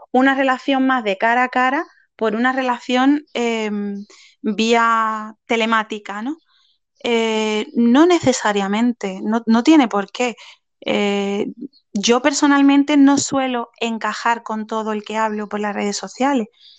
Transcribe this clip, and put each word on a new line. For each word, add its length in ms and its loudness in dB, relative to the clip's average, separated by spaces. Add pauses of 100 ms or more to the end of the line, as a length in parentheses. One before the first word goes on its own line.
(120)
una 220 4
relación 520 0
más 180 0
de 140 -2
cara 260 2
a 60 -4
cara 360 -2 (300)
por 200 -2
una 160 0
relación, 840 0
em, 720 -4 (360)
vía 920 0 (120)
telemática, 760 -2
¿no? 160 -8 (640)
Eh, 720 0
no 320 6
necesariamente, 1160 0
no, 240 -2
no 160 2
tiene 260 6
por 220 -4
qué. 260 -4 (440)
Eh, 680 -2 (460)
yo 300 0
personalmente 760 4
no 220 6
suelo 520 -4 (100)
encajar 600 -4
con 240 -8
todo 260 -4
el 120 -6
que 120 -8
hablo 320 -4
por 120 -6
las 140 -6
redes 220 -4
sociales, 520 -4 (300)